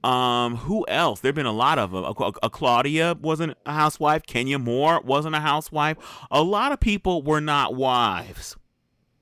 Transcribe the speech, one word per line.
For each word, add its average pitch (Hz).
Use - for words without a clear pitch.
Um, 123
who 156
else? 131
There've 135
been 147
a 117
lot 131
of 95
'em. 92
A, 69
a, 95
a 117
Claudia 151
wasn't 156
a 143
housewife. 151
Kenya 131
Moore 135
wasn't 147
a 151
housewife. 151
A 147
lot 208
of 285
people 190
were 151
not 143
wives. 123